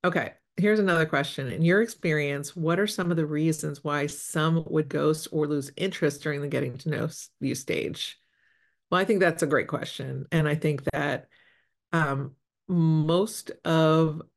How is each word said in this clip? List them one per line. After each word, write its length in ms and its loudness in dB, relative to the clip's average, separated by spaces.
Okay, 300 -2
here's 220 4
another 260 4
question. 440 -2
In 120 -4
your 200 6
experience, 760 -2
what 200 2
are 100 2
some 220 -2
of 60 2
the 100 2
reasons 600 -2
why 220 0
some 600 -2
would 220 0
ghost 420 0
or 160 0
lose 300 -4
interest 440 -2
during 200 -4
the 80 -6
getting 300 -4
to 100 -4
know 160 -2
s-, 240 -10
you 160 -2
stage? 640 -6
Well, 80 2
I 60 2
think 160 2
that's 220 2
a 40 0
great 220 0
question. 640 -8
And 120 4
I 100 2
think 360 -2
that, 360 -4
um, 420 0
most 840 2
of 600 4